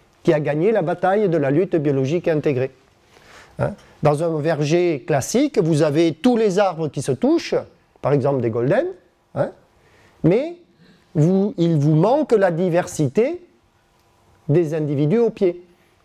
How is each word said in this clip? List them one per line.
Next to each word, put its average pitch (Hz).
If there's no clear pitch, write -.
qui 165
a 151
gagné 151
la 208
bataille 185
de 165
la 139
lutte 185
biologique 147
intégrée. 139
Hein ? 143
Dans 147
un 160
verger 156
classique, 220
vous 160
avez 160
tous 247
les 214
arbres 165
qui 139
se 139
touchent, 254
par 131
exemple 135
des 117
goldens, 143
hein, 139
mais 262
vous, 190
il 170
vous 147
manque 240
la 190
diversité 175
des 151
individus 151
au 233
pied. 180